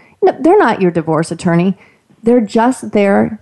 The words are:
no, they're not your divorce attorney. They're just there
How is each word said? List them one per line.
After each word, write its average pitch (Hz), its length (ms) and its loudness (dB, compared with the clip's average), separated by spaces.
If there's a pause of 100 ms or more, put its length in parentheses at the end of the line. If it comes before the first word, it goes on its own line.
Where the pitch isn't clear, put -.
(220)
no, 381 180 0
they're 339 180 4
not 240 240 0
your 175 80 2
divorce 160 420 -4
attorney. 170 440 0 (460)
They're 240 180 2
just 226 520 -2
there 208 500 0